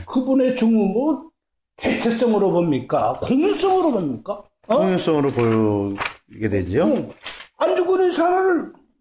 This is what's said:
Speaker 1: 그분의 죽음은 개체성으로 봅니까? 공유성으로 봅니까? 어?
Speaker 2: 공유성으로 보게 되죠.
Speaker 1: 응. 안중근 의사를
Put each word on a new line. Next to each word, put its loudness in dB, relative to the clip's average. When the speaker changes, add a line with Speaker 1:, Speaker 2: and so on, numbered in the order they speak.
Speaker 1:
그분의 0
죽음은 0
개체성으로 0
봅니까? 0
공유성으로 2
봅니까? -6
어? 2
Speaker 2:
공유성으로 0
보게 -2
되죠. 0
Speaker 1:
응. 0
안중근 0
의사를 0